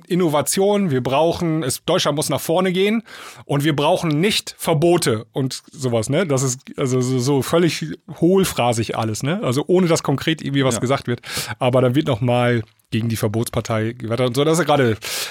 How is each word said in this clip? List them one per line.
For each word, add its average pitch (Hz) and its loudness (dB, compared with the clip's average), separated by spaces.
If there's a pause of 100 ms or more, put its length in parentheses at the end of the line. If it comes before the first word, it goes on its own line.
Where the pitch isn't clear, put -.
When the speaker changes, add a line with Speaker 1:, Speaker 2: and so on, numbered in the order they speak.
Speaker 1:
Innovation, 185 2
wir 127 0
brauchen, 160 0
es, - -6
Deutschland 160 0
muss 147 -4
nach 135 -2
vorne 185 0
gehen 208 0 (420)
und 143 -2
wir 156 0
brauchen 151 2
nicht - -2
Verbote 160 2
und 135 -4
sowas, 117 -2
ne? 160 0
Das 135 0
ist 127 -2 (180)
also 127 0
so, 127 0
so 131 2
völlig 165 0 (200)
hohlphrasig 139 2
alles, 110 -4
ne? 180 -2
Also 135 -2
ohne, 180 4
dass 160 2
konkret 156 -2
irgendwie 139 0
was 120 0
Speaker 2:
Ja. - -6
Speaker 1:
gesagt 127 -2
wird. 120 -2 (380)
Aber 127 2
dann 127 4
wird 156 0
noch 127 -2
mal 120 2 (300)
gegen 113 -2
die 110 -2
Verbotspartei 113 -2
gewettert 120 -2
und 120 -4
so. 143 2
Das 160 4
ist 165 2
ja 160 0
gerade, 135 4 (340)